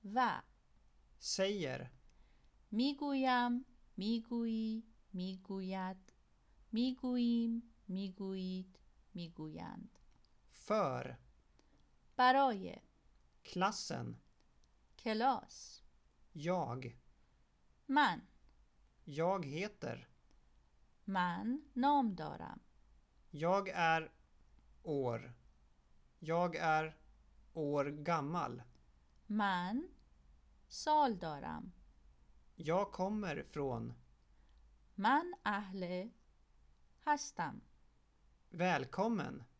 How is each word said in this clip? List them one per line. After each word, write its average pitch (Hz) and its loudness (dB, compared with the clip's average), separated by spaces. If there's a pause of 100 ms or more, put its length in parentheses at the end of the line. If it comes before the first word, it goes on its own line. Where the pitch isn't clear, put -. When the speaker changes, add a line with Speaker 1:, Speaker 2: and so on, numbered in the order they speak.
(160)
Speaker 1:
و. 233 2 (760)
Speaker 2:
Säger. 180 -2 (840)
Speaker 1:
می‌گویم، 262 2 (320)
می‌گویی، 226 -2 (300)
می‌گوید، 190 -6 (580)
می‌گوییم، 233 2 (240)
می‌گویید، 185 -6 (340)
می‌گویند. 165 -10 (520)
Speaker 2:
För. 131 0 (1000)
Speaker 1:
برای. 254 4 (680)
Speaker 2:
Klassen. 147 -2 (880)
Speaker 1:
کلاس. - -2 (500)
Speaker 2:
Jag. 139 -4 (920)
Speaker 1:
من. 262 4 (840)
Speaker 2:
Jag 165 0
heter. 139 -6 (1000)
Speaker 1:
من 196 0 (140)
نام 262 4
دارم. - -8 (720)
Speaker 2:
Jag 185 2
är 160 2 (720)
år. 123 -2 (880)
Jag 165 0
är 160 2 (560)
år 147 2 (180)
gammal. 147 0 (680)
Speaker 1:
من 208 0 (760)
سال 302 4
دارم. 151 -6 (840)
Speaker 2:
Jag 175 0
kommer 185 -2
från. 120 -4 (1040)
Speaker 1:
من 285 2 (120)
اهل 190 -4 (960)
هستم. 285 -2 (880)
Speaker 2:
Välkommen. 170 0 (160)